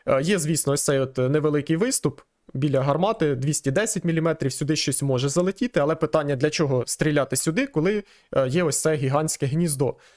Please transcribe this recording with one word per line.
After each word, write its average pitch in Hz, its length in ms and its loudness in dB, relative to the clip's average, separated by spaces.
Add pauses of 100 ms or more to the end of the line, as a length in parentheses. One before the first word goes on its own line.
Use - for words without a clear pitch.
Е, 135 160 2
є, 180 180 2
звісно, 147 340 0
ось 143 100 -2
цей 139 160 2
от 131 180 -2
невеликий 147 580 0
виступ 202 460 -2 (320)
біля 135 280 0
гармати, 156 540 0
двісті 135 360 -2
десять 196 340 -2
міліметрів, 160 480 0
сюди 151 220 -2
щось - 260 -2
може 135 280 0
залетіти, 180 500 0
але 151 160 2
питання, 147 400 0
для 143 140 0
чого 135 360 0
стріляти 147 500 0
сюди, 185 320 0
коли, 196 360 -2 (320)
е, 135 120 2
є 131 160 0
ось 143 180 0
це 160 140 2
гігантське 143 500 0
гніздо. 143 500 0 (220)